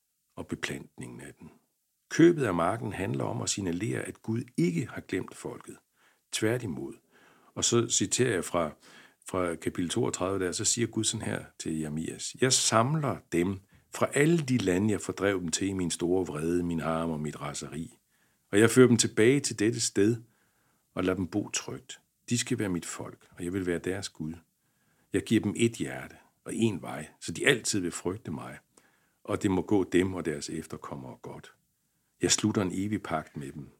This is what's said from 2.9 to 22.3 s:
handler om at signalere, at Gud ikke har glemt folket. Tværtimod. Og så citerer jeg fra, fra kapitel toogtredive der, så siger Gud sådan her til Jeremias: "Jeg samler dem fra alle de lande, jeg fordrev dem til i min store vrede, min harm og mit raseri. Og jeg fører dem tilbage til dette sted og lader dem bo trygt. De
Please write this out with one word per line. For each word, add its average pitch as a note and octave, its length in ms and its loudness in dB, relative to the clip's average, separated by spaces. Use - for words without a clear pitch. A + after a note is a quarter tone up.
handler A#2 300 -2
om A2 180 -4
at G#2 80 -2
signalere, G2 520 -2
at - 200 -10
Gud A2+ 220 -2
ikke E3 300 0
har - 140 -12
glemt - 340 -6
folket. - 420 -12
Tværtimod. G#2+ 640 -2
Og - 100 -2
så A#2 240 4
citerer A#2+ 440 0
jeg E2+ 120 -2
fra, E2 260 0
fra F2 260 -2
kapitel F2 340 -4
toogtredive F#2+ 560 0
der, F2 60 -2
så G2+ 140 -4
siger A#2 220 0
Gud A2 160 -2
sådan - 240 -2
her - 180 -4
til E2 200 -4
Jeremias: D#2 640 -6
"Jeg B2+ 120 4
samler B2 640 2
dem F#2+ 280 2
fra - 220 0
alle D#3+ 240 4
de B2+ 200 0
lande, G2 340 2
jeg F#2 100 -2
fordrev F#2 400 0
dem E2 80 -4
til F#2+ 180 0
i G2 60 -2
min F2+ 180 -2
store F2+ 360 2
vrede, E2 360 0
min E2+ 160 -2
harm E2 300 0
og D#2+ 100 -4
mit D2 220 -6
raseri. D2 560 -10
Og G2+ 80 4
jeg A2+ 100 8
fører B2+ 180 10
dem A#2+ 100 8
tilbage A#2 420 4
til A#2+ 200 -4
dette A#2 220 2
sted A2 360 4
og F#2 100 -4
lader F#2 120 2
dem F#2 120 -2
bo - 220 -4
trygt. - 500 -10
De A#2+ 80 2